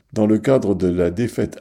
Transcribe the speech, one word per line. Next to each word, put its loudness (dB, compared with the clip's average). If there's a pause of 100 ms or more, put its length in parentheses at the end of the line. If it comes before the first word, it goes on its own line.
(140)
dans 2
le 4
cadre 2
de 0
la 0
défaite -4